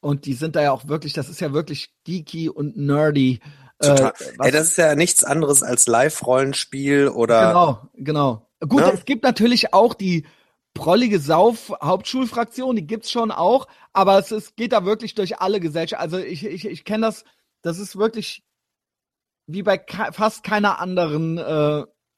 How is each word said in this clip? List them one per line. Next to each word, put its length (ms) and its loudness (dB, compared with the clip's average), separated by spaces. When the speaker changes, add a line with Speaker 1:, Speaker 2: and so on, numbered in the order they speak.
Speaker 1:
und 240 -4
die 100 -6
sind 220 -6
da 60 2
ja 100 2
auch 160 -6
wirklich, 240 -6
das 160 -6
ist 120 -14
ja 120 -4
wirklich 420 -6
geeky 440 -8
und 300 -8
nerdy. 640 2
Speaker 2:
Total. 300 6
Speaker 1:
Äh, 20 -14
was 80 2
Speaker 2:
Ey, 60 6
das 180 2
ist 80 -2
ja 160 6
nichts 300 2
anderes 380 2
als 240 0
Live-Rollenspiel 1200 2
oder 400 4
Speaker 1:
Genau, 460 2
genau. 540 -2
Gut, 140 4
Speaker 2:
Ne? 140 4
Speaker 1:
es 100 -10
gibt 200 -4
natürlich 500 2
auch 200 6
die 320 -2
prollige 440 2
Sauf-Hauptschulfraktion, 1600 -2
die 100 -6
gibt's 240 -8
schon 220 -4
auch, 340 2
aber 260 4
es, 120 -2
es 240 -8
geht 180 -4
da 120 2
wirklich 320 -4
durch 240 -6
alle 180 -2
Gesellschaften. 440 -6
Also 160 -6
ich, 260 -10
ich, 220 -10
ich 180 -12
kenn 180 -4
das, 220 -4
das 180 -8
ist 180 -14
wirklich 460 -4
wie 180 -10
bei 140 2
ka-, 340 -10
fast 320 -2
keiner 340 0
anderen, 600 -2
äh, 440 0